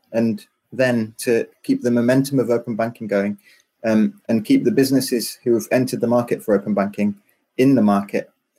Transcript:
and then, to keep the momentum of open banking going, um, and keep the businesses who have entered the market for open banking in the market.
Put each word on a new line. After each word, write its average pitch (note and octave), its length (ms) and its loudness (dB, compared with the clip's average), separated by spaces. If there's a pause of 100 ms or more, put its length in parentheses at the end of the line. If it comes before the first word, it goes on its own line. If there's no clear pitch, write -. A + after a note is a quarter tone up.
(120)
and A2+ 340 -2 (280)
then, A#2 460 -2
to A#2 280 0 (160)
keep C3+ 180 -2
the A#2+ 100 0
momentum B2+ 460 2
of A#2 120 0
open A#2+ 260 -2
banking A2+ 320 -6
going, G2+ 300 -2 (480)
um, G#2+ 420 0
and A2+ 180 -2
keep C3+ 200 2
the A#2+ 60 4
businesses B2+ 720 0
who A#2+ 100 2
have G#2+ 180 -2
entered B2 300 0
the A#2 60 0
market A#2+ 360 0
for G#2+ 100 0
open G2+ 200 -2
banking G2+ 420 -2 (420)
in C3+ 180 4
the A#2+ 60 4
market. G2+ 480 0 (300)